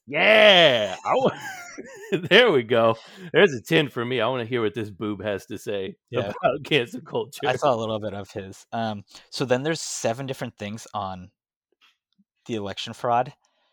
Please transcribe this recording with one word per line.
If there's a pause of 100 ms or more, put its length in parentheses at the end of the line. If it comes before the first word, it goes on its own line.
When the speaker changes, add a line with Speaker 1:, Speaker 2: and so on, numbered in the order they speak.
Speaker 1:
Yeah!
I
wa-, (800)
<laughs>
there
we
go. (360)
There's
a
ten
for
me.
I
wanna
hear
what
this
boob
has
to
say (160)
Speaker 2:
Yeah. (100)
Speaker 1:
about
<laughs>
cancel
culture.
Speaker 2:
I
saw
a
little
bit
of
his.
Um, (260)
so
then
there's
seven
different
things
on (1160)
the
election
fraud, (400)